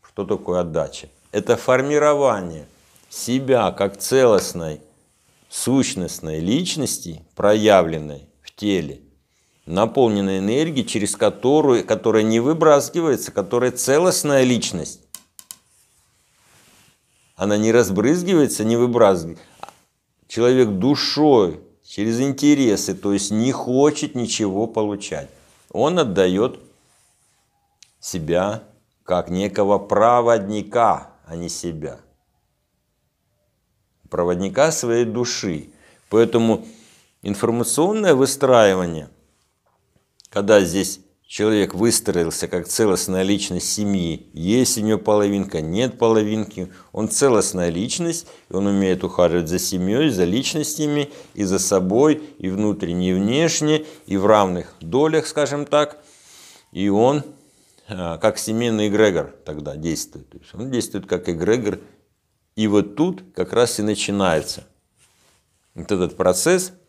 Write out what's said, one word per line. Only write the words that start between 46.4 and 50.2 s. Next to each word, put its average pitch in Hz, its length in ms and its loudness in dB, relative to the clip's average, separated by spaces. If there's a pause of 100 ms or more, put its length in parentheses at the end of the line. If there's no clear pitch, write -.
он 110 160 -4
целостная 98 580 2
личность, 147 600 -6 (220)
и - 40 -12
он 98 140 -2
умеет 95 360 0
ухаживать 87 460 0
за 90 100 -2
семьей, 101 500 -2
за 92 140 0